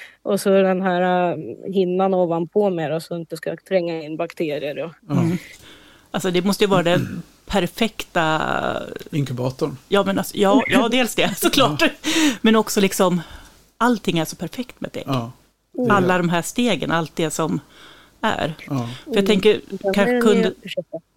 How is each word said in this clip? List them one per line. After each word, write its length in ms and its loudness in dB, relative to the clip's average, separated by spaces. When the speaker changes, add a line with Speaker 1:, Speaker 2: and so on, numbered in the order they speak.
Speaker 1:
och 180 0
så 80 2
den 320 4
här, 500 2
eh, 60 -4
hinnan 400 2
ovanpå 560 0
med 220 -2
då, 80 -2
så 160 -10
inte 220 -10
ska 180 -6
tränga 340 0
in 160 -10
bakterier 580 -6
då. 160 -8
Speaker 2:
Ja. 140 0
Speaker 3:
Mm. 160 0
Alltså, 200 -2
det 140 0
måste 180 0
ju 60 4
vara 140 4
den 380 0
perfekta 960 -2
Speaker 2:
Inkubatorn. 680 -4
Speaker 3:
Ja, 160 2
men 120 -2
alltså, 200 -6
ja, 300 4
ja, 240 2
dels 240 0
det, 180 2
<laughs> 40 -6
såklart. 440 2
Speaker 2:
Ja. 80 4
Speaker 3:
Men 140 6
också 260 0
liksom, 400 2
allting 420 0
är 60 -2
så 100 -10
perfekt 460 -10
med 60 -6
ett 100 -14
ägg. 100 -8
Speaker 2:
Ja. 240 -4
Speaker 1:
Mm. 140 0
Speaker 3:
Alla 260 4
de 120 0
här 120 0
stegen, 500 -2
allt 240 -2
det 140 -2
som 300 -2
är. 320 -2
Speaker 2:
Ja. 220 -4
Speaker 3:
För 100 -6
jag 100 2
tänker, 240 4
Speaker 1:
Mm. 440 0
Speaker 3:
kanske 220 2
Speaker 1:
Ja, 60 2
Speaker 3:
kunde 400 4
Speaker 1:
ursäkta. 360 -10